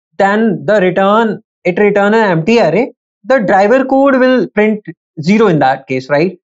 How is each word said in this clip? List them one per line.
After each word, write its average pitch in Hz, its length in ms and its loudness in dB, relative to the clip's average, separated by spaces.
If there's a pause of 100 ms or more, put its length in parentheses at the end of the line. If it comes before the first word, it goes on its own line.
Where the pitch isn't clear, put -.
(180)
then 202 480 0
the 208 140 0
return, 196 640 0 (220)
it 180 120 -2
return 202 360 0
an 220 180 0
empty 175 280 0
array. 196 340 -2 (320)
The 254 140 0
driver 208 440 2
code 269 340 0
will 254 300 0
print 214 360 -2 (380)
zero 208 260 2
in 165 120 2
that 139 280 -2
case, 131 220 -6
right? 165 300 -2 (120)